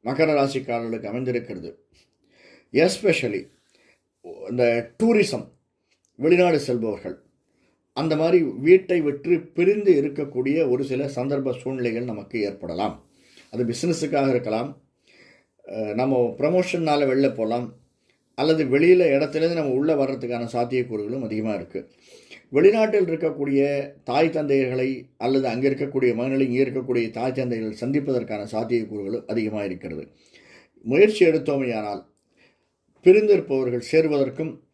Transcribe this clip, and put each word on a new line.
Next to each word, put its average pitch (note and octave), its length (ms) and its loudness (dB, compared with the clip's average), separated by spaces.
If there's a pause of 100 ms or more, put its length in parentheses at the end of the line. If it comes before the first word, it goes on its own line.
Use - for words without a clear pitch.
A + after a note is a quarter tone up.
மகர D3+ 300 0
ராசிக்காரர்களுக்கு A#2 720 -2
அமைந்திருக்கிறது. A#2 720 -6 (920)
Especially D3 720 0 (1040)
இந்த A#2 440 0 (100)
டூரிசம், G#3+ 440 2 (680)
வெளிநாடு E3+ 440 4
செல்பவர்கள், A2 560 -4 (800)
அந்த D#3 220 -2
மாதிரி E3 280 4
வீட்டை E3 580 4
விட்டு D3+ 380 0
பிரிந்து F#3+ 640 2
இருக்கக்கூடிய C#3+ 680 -2
ஒரு C3+ 140 0
சில C3 240 -4
சந்தர்ப்ப C3+ 460 -4
சூழ்நிலைகள் B2 500 -6
நமக்கு G#2+ 380 -8
ஏற்படலாம். F#2+ 680 -6 (420)
அது A#2+ 140 -2
பிசினஸுக்காக C#3+ 640 -2
இருக்கலாம், A#2+ 520 -4 (880)
அஹ், G#2+ 260 -8
நம்ம B2 440 0
ப்ரமோஷன்னால D#3+ 680 0
வெளில C3+ 280 2
போலாம், A2+ 420 -4 (600)
அல்லது D#3 300 0
வெளியில E3+ 380 6
இடத்துலேருந்து D3+ 500 2
நம்ம D3 200 -2
உள்ள D3+ 220 2
வர்றதுக்கான B2 580 -4
சாத்தியக்கூறுகளும் A#2+ 680 -4
அதிகமா G#2+ 300 -4
இருக்கு. F2 360 -8 (640)
வெளிநாட்டில் G#3 560 4
இருக்கக்கூடிய C#3+ 840 -2 (100)
தாய் D#3 260 2
தந்தையர்களை C3+ 880 -2
அல்லது C3+ 300 0
அங்க B2+ 220 0
இருக்கக்கூடிய C3+ 460 0
மகன்களை C3+ 340 0
இங்க B2+ 140 2
இருக்கக்கூடிய A#2+ 460 -2
தாய் B2 220 -4
தந்தையர்கள் A#2+ 580 -6
சந்திப்பதற்கான B2 640 -4
சாத்தியக்கூறுகளும் G#2+ 760 -4
அதிகமா G#2+ 360 -4
இருக்கிறது. F2 440 -10 (760)
முயற்சி F#3 440 6
எடுத்தோமேயானால் C3 840 0 (920)
பிரிந்திருப்பவர்கள் D3 880 4
சேர்வதற்கும் D3 680 0 (140)